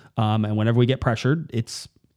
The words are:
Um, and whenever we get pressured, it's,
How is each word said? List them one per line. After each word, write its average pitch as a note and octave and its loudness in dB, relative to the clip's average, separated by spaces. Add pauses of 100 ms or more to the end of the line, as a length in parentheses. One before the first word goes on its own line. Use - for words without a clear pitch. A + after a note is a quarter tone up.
(160)
Um, G#2+ 2
and G#2 -2
whenever A2+ 2
we A#2+ 6
get B2+ 0
pressured, C3 -2
it's, - -8 (280)